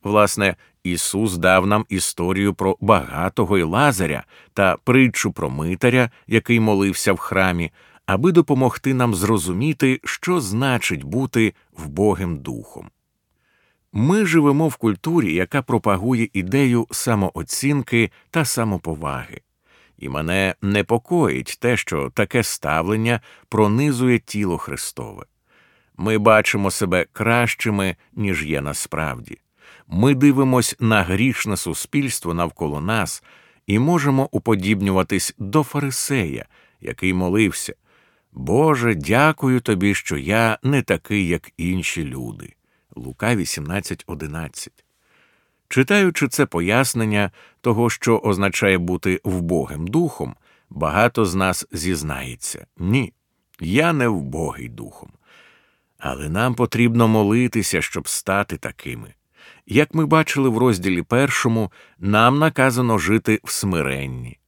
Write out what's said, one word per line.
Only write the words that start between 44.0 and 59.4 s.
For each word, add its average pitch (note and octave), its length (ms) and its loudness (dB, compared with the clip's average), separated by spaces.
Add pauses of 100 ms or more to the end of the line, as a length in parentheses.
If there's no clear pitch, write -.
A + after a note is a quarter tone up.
одинадцять. D#2 800 -12 (840)
Читаючи E3+ 600 2
це C#3 180 0
пояснення G#2 840 0 (300)
того, A#2 300 2
що A2+ 280 2
означає G2 600 2
бути F2+ 460 -2
вбогим E2+ 600 -2
духом, A#2 480 -2 (360)
багато G2 540 2
з F2 100 -2
нас F#2 380 0
зізнається: D2 960 -6 (120)
«Ні, G#2 340 0 (480)
я C3+ 320 0
не C3 160 2
вбогий D2+ 600 -4
духом». A1+ 420 -18 (880)
Але C#2 300 -8
нам A2+ 260 -2
потрібно A#2 540 2
молитися, A2 720 2
щоб - 260 -8
стати G2 480 -2
такими. - 580 -12 (520)